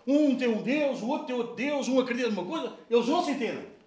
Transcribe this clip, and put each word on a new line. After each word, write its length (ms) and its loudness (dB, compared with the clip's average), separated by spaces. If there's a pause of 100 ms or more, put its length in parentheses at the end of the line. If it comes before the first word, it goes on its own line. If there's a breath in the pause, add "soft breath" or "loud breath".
um 320 4
tem 120 2
um 120 0
Deus, 400 0
o 60 -6
outro 180 -4
tem 120 -6
outro 180 -6
Deus, 320 -2
um 140 4
acredita 280 -2
numa 160 -2
coisa, 320 -6 (120)
eles 180 4
não 160 2
se 80 -2
entendem. 420 -4 (140)